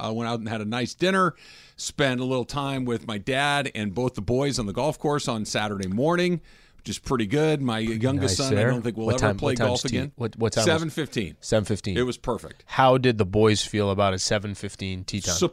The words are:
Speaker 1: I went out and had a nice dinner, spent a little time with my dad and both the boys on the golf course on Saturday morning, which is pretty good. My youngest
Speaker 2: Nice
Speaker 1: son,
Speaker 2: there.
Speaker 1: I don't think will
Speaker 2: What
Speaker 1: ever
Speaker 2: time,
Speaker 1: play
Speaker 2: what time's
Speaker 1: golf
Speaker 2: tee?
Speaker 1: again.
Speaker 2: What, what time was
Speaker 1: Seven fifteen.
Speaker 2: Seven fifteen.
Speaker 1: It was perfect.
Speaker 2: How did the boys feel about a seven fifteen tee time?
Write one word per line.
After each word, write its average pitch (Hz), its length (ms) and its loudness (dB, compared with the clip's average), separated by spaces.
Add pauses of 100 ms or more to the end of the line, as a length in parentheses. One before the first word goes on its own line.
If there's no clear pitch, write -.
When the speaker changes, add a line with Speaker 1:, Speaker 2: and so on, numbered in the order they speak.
Speaker 1:
I 110 80 -4
went 113 200 -4
out 117 100 -2
and 110 100 -8
had 110 100 -4
a 104 60 -4
nice 120 280 -4
dinner, 185 420 2 (420)
spent 131 420 0
a 127 60 -2
little 127 200 0
time 139 380 -4
with 120 240 -4
my 107 100 -4
dad 139 560 0
and 104 220 -4
both 123 200 0
the 107 60 -6
boys 123 380 0
on 117 60 -4
the 98 80 -4
golf 139 260 -2
course 147 300 -2
on 110 160 -2
Saturday 104 420 -2
morning, 165 540 2 (340)
which - 140 -12
is 202 100 -6
pretty 120 280 0
good. 147 340 2
My 117 180 -2
youngest 113 600 0
Speaker 2:
Nice 139 100 -2
Speaker 1:
son, 107 60 2
Speaker 2:
there. 107 120 4
Speaker 1:
I 131 40 2
don't 123 100 0
think 110 160 -4
will 113 80 -4
Speaker 2:
What 123 100 2
Speaker 1:
ever 120 120 2
Speaker 2:
time, 101 100 0
Speaker 1:
play 139 160 0
Speaker 2:
what 123 40 -2
time's 123 120 2
Speaker 1:
golf 123 140 -2
Speaker 2:
tee? 127 160 -2
Speaker 1:
again. 139 180 -6
Speaker 2:
What, 117 200 -6
what 117 160 0
time 113 100 2
was - 20 4
Speaker 1:
Seven 160 240 2
fifteen. 117 500 -4
Speaker 2:
Seven 110 240 2
fifteen. 101 340 -2
Speaker 1:
It 120 80 4
was 123 120 -4
perfect. - 480 -6
Speaker 2:
How 131 320 6
did 123 200 4
the 104 80 4
boys 107 380 4
feel 104 260 0
about 98 240 4
a 92 60 -2
seven 104 340 -2
fifteen 95 520 -8
tee 101 160 -4
time? 87 140 -2 (180)